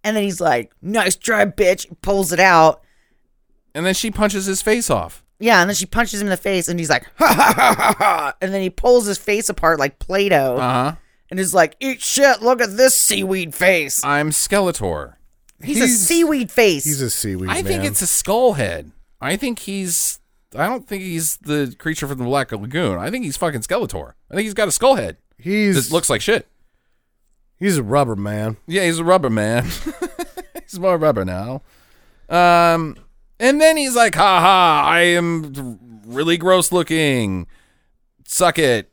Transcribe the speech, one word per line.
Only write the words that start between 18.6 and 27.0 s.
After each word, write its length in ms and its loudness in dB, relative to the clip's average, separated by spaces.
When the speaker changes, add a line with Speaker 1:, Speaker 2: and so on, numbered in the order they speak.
Speaker 2:
I 180 -6
think 220 -6
he's, 600 -6
I 120 -2
don't 200 -6
think 140 -10
he's 360 -6
the 420 -4
creature 280 -6
from 120 -8
the 60 -6
Black 260 -2
Lagoon. 480 -4
I 100 -6
think 160 -6
he's 120 -8
fucking 240 -4
Skeletor. 520 -6
I 60 -16
think 100 -2
he's 80 -8
got 140 -2
a 40 -4
skull 240 2
head. 220 -6
Speaker 3:
He's 500 0
Speaker 2:
It 40 -6
looks 200 0
like 100 0
shit. 260 -2